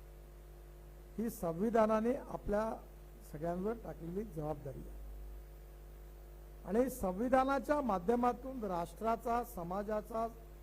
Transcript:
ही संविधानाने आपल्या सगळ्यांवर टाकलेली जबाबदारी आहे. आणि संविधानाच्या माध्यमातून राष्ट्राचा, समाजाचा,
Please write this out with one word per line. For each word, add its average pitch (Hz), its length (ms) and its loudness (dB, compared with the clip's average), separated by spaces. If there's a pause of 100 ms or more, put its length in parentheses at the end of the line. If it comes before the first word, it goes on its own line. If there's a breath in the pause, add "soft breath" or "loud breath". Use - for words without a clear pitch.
(1200)
ही 226 120 2
संविधानाने 220 840 4
आपल्या 220 600 0 (580)
सगळ्यांवर 175 400 0
टाकलेली 175 520 -6
जबाबदारी 151 540 -4
आहे. - 220 -10 (1700)
आणि 233 240 6
संविधानाच्या 262 920 4
माध्यमातून 240 840 4
राष्ट्राचा, 226 800 2
समाजाचा, 214 840 -2 (340)